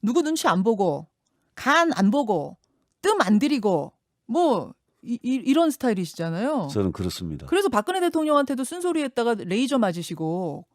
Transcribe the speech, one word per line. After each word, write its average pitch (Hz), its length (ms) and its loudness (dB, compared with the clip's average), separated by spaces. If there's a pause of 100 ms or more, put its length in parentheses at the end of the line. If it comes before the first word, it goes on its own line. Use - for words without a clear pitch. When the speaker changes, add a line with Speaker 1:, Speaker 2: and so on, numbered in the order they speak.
Speaker 1:
누구 247 200 2
눈치 311 260 0
안 185 160 2
보고, 185 440 0 (480)
간 320 380 2
안 196 180 4
보고, 202 460 -2 (440)
뜸 403 200 2
안 208 180 4
들이고, 202 540 0 (320)
뭐, 247 480 0 (300)
이, 240 200 -6
이, 254 100 -2 (120)
이런 311 260 4
스타일이시잖아요. 185 1000 -2
Speaker 2:
저는 95 200 0
그렇습니다. 85 560 -6
Speaker 1:
그래서 392 220 0
박근혜 302 300 0
대통령한테도 294 640 0
쓴소리했다가 294 760 -2
레이저 240 400 0
맞으시고 170 960 -4